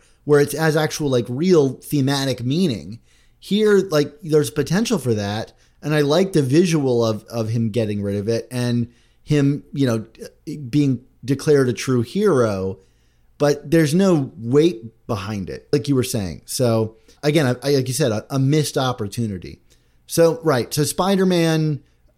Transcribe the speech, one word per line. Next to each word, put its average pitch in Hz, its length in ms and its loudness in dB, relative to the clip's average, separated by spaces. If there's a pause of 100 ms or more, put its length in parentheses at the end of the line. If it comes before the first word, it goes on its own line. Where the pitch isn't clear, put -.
(240)
where 147 160 4
it's 143 140 0
as 156 240 2
actual, 151 320 -2
like, 123 180 2
real 143 460 2
thematic 139 680 -2
meaning. 120 580 -2 (380)
Here, 208 420 2
like, 151 420 0
there's 151 280 2
potential 180 480 -2
for 120 160 -2
that, 104 380 -6 (320)
and 147 100 -4
I 151 80 2
like 165 300 2
the 156 100 2
visual 135 640 2
of, 107 200 -4
of 113 240 -6
him 113 200 -2
getting 104 320 -4
rid 101 140 -4
of 101 140 -4
it 113 200 -4
and 120 420 -2 (300)
him, 143 420 0 (100)
you 139 120 0
know, 113 200 -2 (640)
being 139 340 0 (200)
declared 139 440 2
a 120 60 0
true 127 280 0
hero, 113 760 0 (580)
but 143 320 0
there's 156 240 4
no 175 440 2
weight 139 680 0
behind 101 420 -6
it, - 240 -14
like 135 160 -2
you 139 60 2
were 123 80 2
saying. 92 420 -8
So 113 500 -2 (260)
again, 151 240 0
I, 123 220 -2
I, 143 80 2
like 127 120 0
you 127 60 -4
said, 123 200 0
a, 107 200 -6
a 135 60 -2
missed 143 380 0
opportunity. 104 840 -6 (480)
So, 165 340 2
right. 131 320 0
So 147 100 0
Spider-Man, 165 1000 0 (340)